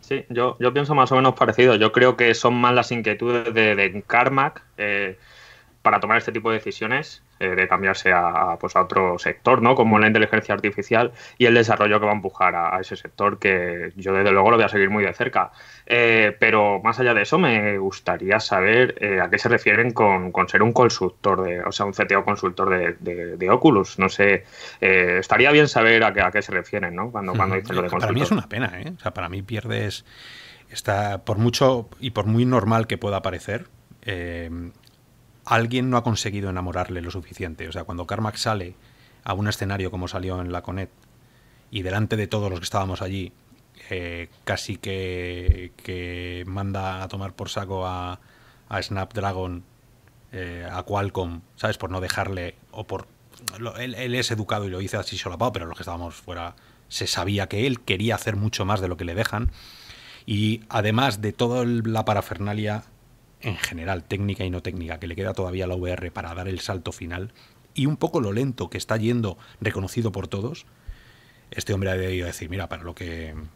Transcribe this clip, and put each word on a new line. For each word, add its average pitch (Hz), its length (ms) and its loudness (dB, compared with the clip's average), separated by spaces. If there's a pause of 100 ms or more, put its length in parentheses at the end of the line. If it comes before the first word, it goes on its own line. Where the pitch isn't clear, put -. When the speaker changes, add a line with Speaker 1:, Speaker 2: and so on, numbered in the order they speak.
Speaker 1:
Sí, 135 280 -6
yo, 123 320 0
yo 123 120 4
pienso 143 220 0
más 131 180 4
o 131 40 4
menos 131 180 6
parecido. 120 420 6
Yo 110 160 4
creo 127 240 6
que 120 180 6
son 123 200 2
más 123 200 4
las 120 160 2
inquietudes 117 640 0
de, 107 220 4
de 98 260 0
Carmack, 135 640 2 (120)
eh, 101 420 -4 (640)
para 104 180 4
tomar 110 180 4
este 113 140 -2
tipo 113 180 0
de 113 60 2
decisiones, 110 680 -4 (160)
eh, 95 120 -2
de 92 180 2
cambiarse 95 440 2
a, 87 420 2
a, - 40 -10
pues, - 160 -6
a 92 80 6
otro 90 380 2
sector, 117 420 2
¿no? 123 140 6
Como 110 240 6
la 107 80 6
inteligencia 107 440 4
artificial 107 600 0 (260)
y 123 80 6
el 117 80 8
desarrollo 107 460 6
que 107 60 0
va 104 40 4
a 104 60 4
empujar 92 400 0
a, 85 200 0
a 95 40 -2
ese 95 160 -8
sector, 101 420 -2
que 87 560 0
yo 95 180 -4
desde 98 200 4
luego 98 180 8
lo 117 60 8
voy 113 80 6
a 98 40 2
seguir 98 220 2
muy 104 140 2
de 90 80 0
cerca. 101 400 -2 (340)
Eh, 113 540 4
pero 104 420 4
más 113 160 0
allá 123 160 4
de 104 80 4
eso, 156 160 2
me 107 400 2
gustaría 95 600 0
saber, 107 600 2
eh, 98 200 0
a 87 100 0
qué 104 80 2
se - 100 0
refieren 113 440 4
con, 95 400 2
con 92 160 2
ser 101 160 6
un 117 80 4
consultor 92 680 2
de, 87 180 -2
o 92 100 -4
sea, 101 160 -2
un 98 80 -4
C 104 100 2
T 98 120 2
O 98 80 2
consultor 95 440 0
de, 87 300 0
de, 87 380 -8
de 90 140 0
Oculus. 120 500 4
No 95 80 4
sé, 98 340 2 (380)
eh, 92 400 4
estaría 120 320 4
bien 147 160 6
saber 113 340 6
a 104 100 4
qué, 98 80 -2
a 90 120 2
qué 104 100 0
se - 80 -10
refieren, 90 460 -4
¿no? 113 160 -6
Cuando, 98 220 -6
cuando 95 200 2
Speaker 2:
Ujú. 95 80 -2
Speaker 1:
dicen 92 140 -6
lo 92 60 0
de 87 80 -2
Speaker 2:
Para 92 200 -2
mí 123 120 0
es - 60 -2
Speaker 1:
consultor. 208 100 2
Speaker 2:
una - 100 -6
pena, 101 340 -6
¿eh? 160 140 -12
O - 40 -20
sea, - 140 -8
para 90 140 -8
mí 95 140 -8
pierdes 107 640 -6 (640)
esta, 101 560 -4
por 101 140 -2
mucho 120 500 2 (120)
y 135 100 -6
por 104 160 -2
muy 113 180 4
normal 113 440 2
que 98 100 -4
pueda 101 240 -4
parecer, 95 460 -8 (340)
eh, 87 480 -8 (960)
alguien 123 420 0
no 123 60 2
ha 120 60 2
conseguido 101 480 -2
enamorarle 90 500 -6
lo 85 120 -10
suficiente. 85 560 -10
O 82 40 -14
sea, 85 120 -10
cuando 85 200 -10
Carmack 107 300 -4
sale 95 400 -4 (480)
a 98 100 -6
un 101 140 -2
escenario 98 460 -4
como 92 160 -6
salió 92 320 -6
en 90 100 -8
la 87 120 -6
Connect 92 300 -8 (800)
y 101 120 -6
delante 101 340 -2
de 104 100 -2
todos 101 240 -4
los 90 80 -6
que 85 60 -10
estábamos 95 360 -4
allí, 95 320 -8 (560)
eh, 85 400 -10 (140)
casi 98 340 -6
que, 90 1000 -4
que 87 720 -10
manda 95 520 -6
a 95 60 -10
tomar 98 280 -10
por 98 140 -12
saco 95 380 -6
a, 90 320 -8 (500)
a 98 140 -4
Snapdragon, 95 800 -6 (720)
eh, 87 360 -12
a 92 140 -10
Qualcomm, 95 600 -6 (120)
¿sabes? 110 240 -6
Por 90 120 -8
no 95 100 -6
dejarle, 92 560 -6 (160)
o 107 100 -14
por, 95 240 -10 (540)
lo, 117 160 -10
él, 123 180 -10
él 123 220 -6
es 123 160 -2
educado 104 320 -4
y 98 60 -6
lo 90 80 -8
dice 101 180 -6
así 98 200 -6
solapado, 92 360 -4
pero 85 140 -8
los 80 100 -12
que - 80 -14
estábamos 85 320 -10
fuera 85 400 -12 (320)
se - 180 -8
sabía 98 400 -2
que 107 220 -4
él 123 140 -4
quería 104 340 -2
hacer 107 180 -4
mucho 104 300 -4
más 98 160 -2
de 95 80 -4
lo 87 80 -6
que 85 80 -8
le 85 100 -8
dejan. 107 380 -2 (720)
Y 107 420 -2
además 110 520 0
de 107 120 -4
toda 123 300 -2
el, 117 300 -2
la 110 120 -2
parafernalia 104 800 -4 (640)
en 92 100 -6
general, 87 480 -6
técnica 101 400 -4
y 92 60 -4
no 90 120 -6
técnica, 82 360 -10
que 90 80 -12
le 85 100 -10
queda 98 160 -6
todavía 92 320 -6
a 90 40 -6
la 90 80 -4
V 90 160 -6
R 90 180 -8
para 85 240 -12
dar 92 140 -10
el 92 120 -8
salto 90 320 -8
final, 90 400 -12 (420)
y 135 120 -2
un 151 100 -2
poco 165 240 -4
lo 101 120 -4
lento 120 380 -4
que - 80 -10
está 110 180 -4
yendo, 113 420 -2 (220)
reconocido 107 520 -4
por 92 160 -8
todos, 113 380 -8 (840)
este - 240 -8
hombre 95 160 -4
ha 92 60 -2
debido 92 300 -6
decir, 85 240 -12
"Mira, 90 180 -8
para 87 140 -12
lo 87 120 -14
que 82 400 -12 (220)